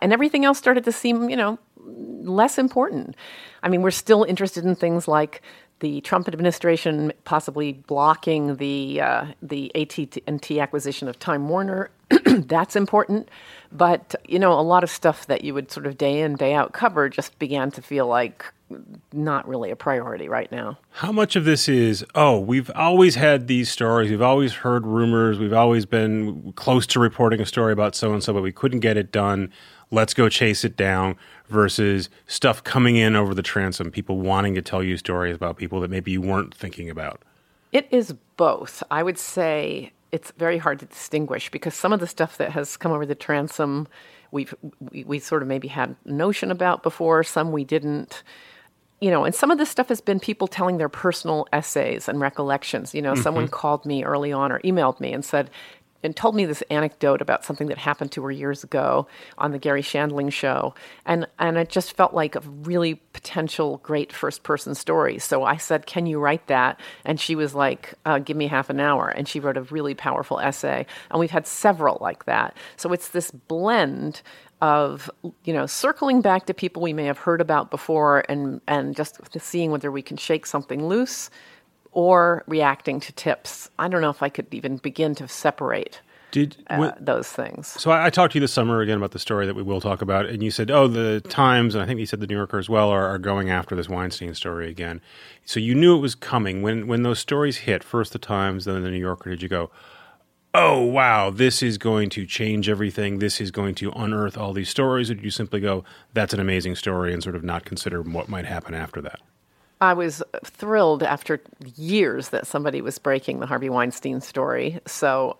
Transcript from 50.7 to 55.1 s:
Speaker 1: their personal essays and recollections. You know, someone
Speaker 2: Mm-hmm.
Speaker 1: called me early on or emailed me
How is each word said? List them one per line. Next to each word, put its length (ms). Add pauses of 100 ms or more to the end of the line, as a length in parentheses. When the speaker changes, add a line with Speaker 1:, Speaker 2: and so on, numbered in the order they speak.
Speaker 1:
their 100
personal 640
essays 560
and 120
recollections. 720
You 80
know, 120
someone 300
Speaker 2:
Mm-hmm. 100
Speaker 1:
called 320
me 160
early 300
on 180
or 120
emailed 360
me 140